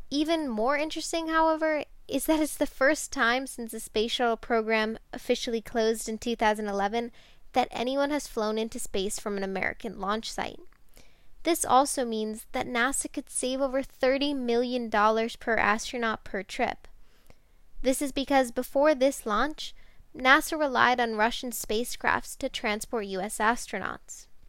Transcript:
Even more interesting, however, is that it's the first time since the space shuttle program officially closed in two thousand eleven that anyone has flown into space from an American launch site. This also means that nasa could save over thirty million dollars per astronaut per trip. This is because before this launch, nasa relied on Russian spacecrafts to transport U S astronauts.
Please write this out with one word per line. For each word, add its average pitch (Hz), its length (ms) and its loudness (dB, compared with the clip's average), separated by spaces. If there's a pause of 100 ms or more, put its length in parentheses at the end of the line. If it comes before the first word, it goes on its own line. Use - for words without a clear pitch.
(100)
Even 302 400 0
more 233 260 2
interesting, 320 520 -4
however, 320 560 2 (240)
is - 180 -2
that 311 140 4
it's 302 180 -2
the 294 80 2
first - 440 2
time 254 360 0
since 233 260 -10
the 226 80 -10
space 226 320 -2
shuttle 233 240 2
program 220 600 0 (160)
officially 240 480 -2
closed 226 480 0
in 220 80 -4
two 233 180 -2
thousand 214 320 2
eleven 202 420 -2 (440)
that 247 160 2
anyone 277 400 0
has 294 180 -2
flown 214 300 -2
into 226 200 -4
space 196 400 -4
from 202 200 -4
an 196 40 -2
American 190 560 -4
launch 214 320 -4
site. - 300 -6 (840)
This 320 220 0
also 269 400 4
means 220 460 -4
that - 160 -4
nasa 247 460 0
could - 180 -8
save 262 300 -2
over 269 200 0
thirty 269 540 0
million 240 540 0
dollars 220 480 2
per - 180 0
astronaut 226 720 0
per 190 180 -6
trip. - 460 -4 (920)
This 262 200 4
is 285 80 -2
because 262 400 2
before 277 460 2
this 262 280 2
launch, 233 480 -2 (400)
nasa 294 460 6
relied 247 400 4
on 233 160 0
Russian 233 380 0
spacecrafts - 840 -2
to 277 100 -4
transport 220 580 -4
U 190 140 -4
S 208 180 -6
astronauts. - 880 -4 (220)